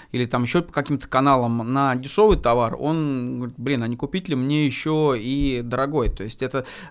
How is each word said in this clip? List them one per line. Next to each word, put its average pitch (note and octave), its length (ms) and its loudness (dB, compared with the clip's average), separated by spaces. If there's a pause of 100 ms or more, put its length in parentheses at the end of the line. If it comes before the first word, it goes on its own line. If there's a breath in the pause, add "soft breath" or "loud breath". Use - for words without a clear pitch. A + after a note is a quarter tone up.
(120 loud breath)
или B2 140 0
там B2 160 0
еще E3 200 2
по - 100 -18
каким-то C#3+ 360 -2
каналам B2 640 2
на C3+ 240 2
дешевый F3 420 4
товар, A#2+ 400 2
он C3+ 600 -2
говорит: B2 200 -6
«Блин, B2+ 240 0
а A2+ 60 -2
не A#2+ 80 -4
купить F#3 320 -6
ли D#3 80 -2
мне C#3+ 300 2
еще D3+ 480 2
и B2+ 480 -2
дорогой?» B2 480 0
То - 140 -4
есть - 180 -10
это, B2+ 220 -4 (260 loud breath)